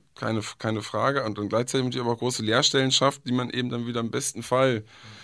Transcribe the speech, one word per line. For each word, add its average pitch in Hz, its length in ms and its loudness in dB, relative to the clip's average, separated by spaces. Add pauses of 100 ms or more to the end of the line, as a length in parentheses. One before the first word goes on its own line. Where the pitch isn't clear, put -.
(160)
keine, 110 260 -2 (180)
keine 110 220 -2
Frage, 123 440 0
und 107 120 -4
dann 104 140 -4
gleichzeitig 123 340 0
natürlich 123 220 -2
aber 120 80 2
auch - 60 -10
große 120 220 -2
Leerstellen 131 480 4
schafft, - 360 2
die 120 60 0
man 123 180 0
eben 123 180 -2
dann 120 180 -4
wieder 120 140 -2
im 113 100 -2
besten 123 320 -4
Fall 127 400 4 (420)